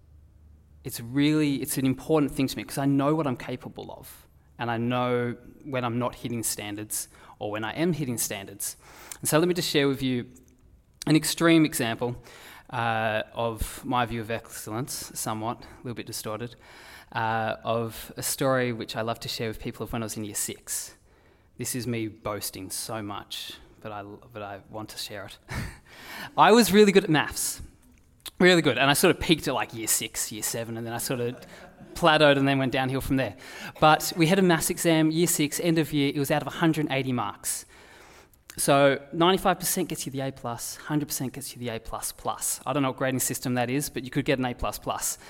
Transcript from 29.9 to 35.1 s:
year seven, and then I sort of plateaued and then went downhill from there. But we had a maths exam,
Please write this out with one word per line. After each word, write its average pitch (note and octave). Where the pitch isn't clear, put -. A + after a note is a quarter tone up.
year G#2+
seven, A#2
and A#2
then A2+
I A#2
sort B2
of A#2+
plateaued D#3
and C#3
then C#3
went C3
downhill C3
from C3+
there. A#2+
But D#3
we E3
had F#3+
a -
maths F3
exam, D#3+